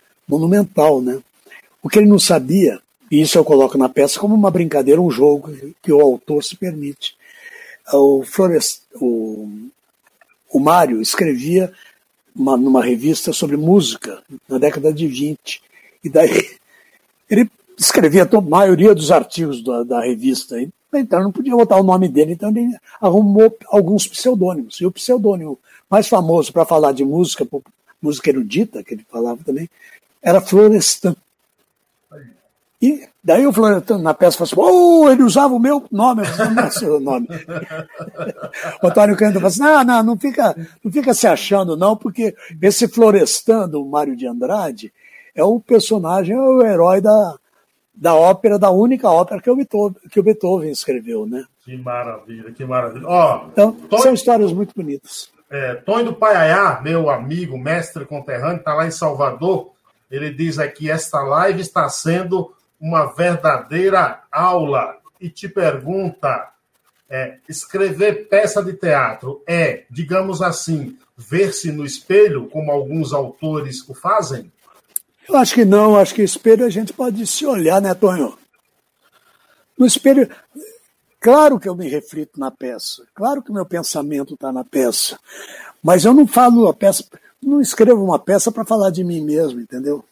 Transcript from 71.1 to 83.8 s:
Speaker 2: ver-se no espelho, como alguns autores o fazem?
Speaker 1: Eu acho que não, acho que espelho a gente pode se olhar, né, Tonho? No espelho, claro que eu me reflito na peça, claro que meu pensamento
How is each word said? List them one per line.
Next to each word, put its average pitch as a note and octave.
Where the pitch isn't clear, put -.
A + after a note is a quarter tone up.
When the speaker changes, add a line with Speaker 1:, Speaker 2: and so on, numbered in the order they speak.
Speaker 2:
ver-se E3+
no D3
espelho, D#3+
como D#3
alguns C#3+
autores C#3
o C3+
fazem? E3
Speaker 1:
Eu F#4+
acho B3+
que A#3+
não, G#3
acho G3
que A3
espelho A3+
a A#3
gente G3+
pode A#3
se C#4+
olhar, F#3+
né, G3
Tonho? F3+
No B3+
espelho, C4+
claro C#4
que G3
eu F3+
me F3
reflito D3+
na C3+
peça, -
claro B3+
que -
meu G3
pensamento D3+